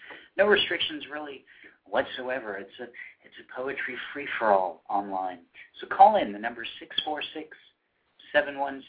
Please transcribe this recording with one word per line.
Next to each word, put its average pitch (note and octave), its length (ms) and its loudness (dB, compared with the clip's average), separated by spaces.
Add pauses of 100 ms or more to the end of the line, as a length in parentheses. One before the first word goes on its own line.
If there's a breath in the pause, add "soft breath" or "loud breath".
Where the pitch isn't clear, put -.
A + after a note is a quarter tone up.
(380 loud breath)
no G3+ 80 6
restrictions E3+ 640 2
really D3 320 -10 (400 loud breath)
whatsoever. B2+ 720 -2
It's G2 260 -10
a, B2 40 -8
it's - 540 -18
a - 160 -20
poetry C3 440 -6 (160)
free-for-all G2+ 760 2
online. F#2+ 520 -2 (380 loud breath)
So - 160 -12
call G#3 220 10
in. C3 160 0
The G#2 60 -10
number A#2 240 -8
is A2 80 -10 (100)
six D#3+ 240 -10
four D3+ 160 -4 (140)
six, - 200 -12 (760)
seven C#3+ 260 2
one C3+ 300 -4